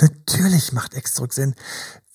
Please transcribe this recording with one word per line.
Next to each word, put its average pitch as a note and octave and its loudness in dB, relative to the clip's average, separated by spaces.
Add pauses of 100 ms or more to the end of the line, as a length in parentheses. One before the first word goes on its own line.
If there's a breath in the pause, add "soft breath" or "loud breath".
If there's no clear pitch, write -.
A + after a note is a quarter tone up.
„Natürlich E3+ 2
macht - -6
Ex - -6
zurück B2+ -6
Sinn.“ C3+ -2 (600 loud breath)